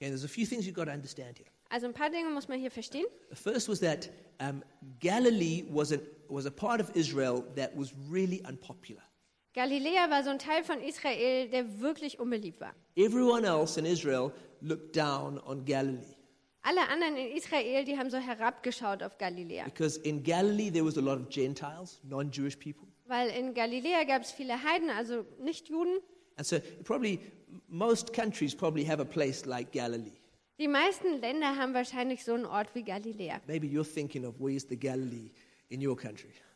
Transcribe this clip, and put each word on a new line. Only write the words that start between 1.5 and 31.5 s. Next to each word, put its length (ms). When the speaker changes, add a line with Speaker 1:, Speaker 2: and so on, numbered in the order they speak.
Speaker 2:
Also 160
ein 80
paar 160
Dinge 200
muss 200
man 100
hier 120
verstehen. 340
Speaker 1:
The 80
first 320
was 100
that, 300
um, 220
Galilee 680
was 240
a, 60
was 180
a 60
part 300
of 120
Israel 520
that 180
was 200
really 340
unpopular. 560
Speaker 2:
Galiläa 560
war 120
so 100
ein 80
Teil 260
von 160
Israel, 640
der 320
wirklich 400
unbeliebt 400
war. 160
Speaker 1:
Everyone 500
else 320
in 60
Israel 480
looked 380
down 480
on 180
Galilee. 500
Speaker 2:
Alle 280
anderen 260
in 220
Israel, 480
die 120
haben 120
so 80
herabgeschaut 840
auf 160
Galiläa. 460
Speaker 1:
Because 380
in 220
Galilee 460
there 140
was 140
a 40
lot 160
of 120
Gentiles, 760
non-Jewish 540
people. 280
Speaker 2:
Weil 240
in 240
Galiläa 500
gab's 300
viele 280
Heiden, 280
also 360
Nichtjuden. 600
Speaker 1:
And 100
so 140
probably 380
most 420
countries 420
probably 300
have 180
a 40
place 400
like 260
Galilee. 460
Speaker 2:
Die 80
meisten 540
Länder 340